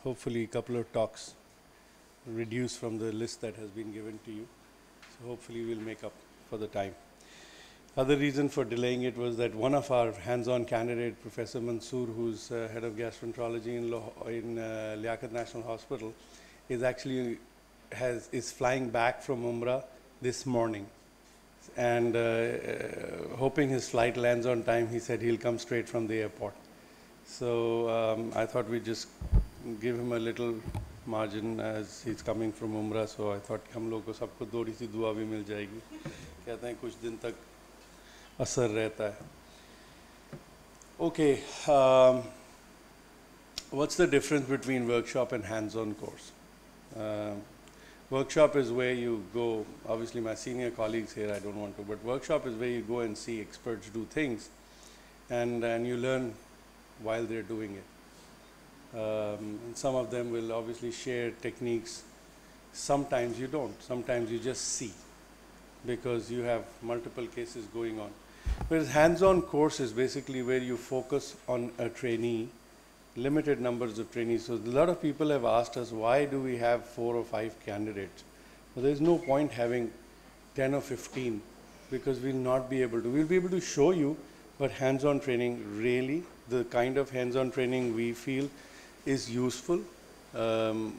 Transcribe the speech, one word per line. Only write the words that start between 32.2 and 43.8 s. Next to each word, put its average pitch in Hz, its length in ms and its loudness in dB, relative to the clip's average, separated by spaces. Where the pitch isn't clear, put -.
coming 110 300 -2
from 107 220 -6
Umrah. 107 340 0
So 104 240 -4
I 101 80 -2
thought 107 220 -6
हम 113 180 -4
लोग 110 160 -6
को 110 60 -6
सबको 113 400 -8
थोड़ी 113 200 -2
सी 113 160 -8
दुआ 110 260 0
भी 110 160 -2
मिल 107 140 -4
जाएगी। 104 360 -6
कहते 120 200 -8
हैं 117 140 -6
कुछ 117 200 -8
दिन 113 220 -6
तक 117 120 -4
असर 120 340 2
रहता 110 300 0
है। 101 120 -4
Okay, 156 440 4
um, 131 560 10
what's 147 240 0